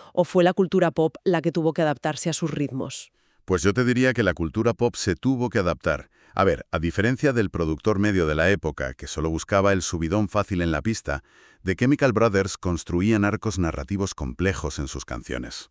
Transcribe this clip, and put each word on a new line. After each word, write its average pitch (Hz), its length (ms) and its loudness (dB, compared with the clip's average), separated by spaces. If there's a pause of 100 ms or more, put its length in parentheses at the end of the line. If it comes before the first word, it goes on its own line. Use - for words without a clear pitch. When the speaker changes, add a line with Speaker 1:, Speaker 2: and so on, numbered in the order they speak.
(140)
Speaker 1:
o 180 100 4
fue 180 180 2
la 180 120 6
cultura 180 360 2
pop 160 320 0
la 170 200 2
que 160 100 0
tuvo 160 220 0
que 175 80 0
adaptarse 151 480 -2
a - 20 -2
sus 160 180 -4
ritmos? 135 600 -6 (320)
Speaker 2:
Pues 90 180 0
yo 98 120 2
te 123 100 2
diría 123 300 2
que 120 80 0
la 92 100 4
cultura 107 400 -2
pop 117 240 0
se 90 200 -2
tuvo 123 340 0
que - 80 0
adaptar. 82 500 -2 (260)
A 98 100 2
ver, 92 260 2
a 85 80 -2
diferencia 117 560 0
del 104 160 0
productor 85 480 0
medio 98 280 2
de 76 100 0
la 85 140 4
época, 73 440 -4
que - 120 -16
solo 78 220 -4
buscaba 98 460 2
el 90 80 0
subidón 90 480 -2
fácil 98 320 -2
en 85 100 0
la 73 80 0
pista, 73 420 -4 (400)
The 92 140 -2
Chemical 131 380 2
Brothers 98 420 2
construían 95 680 0
arcos 101 320 -2
narrativos 87 560 -2
complejos 76 640 -4
en 69 100 -4
sus - 160 -10
canciones. - 680 -10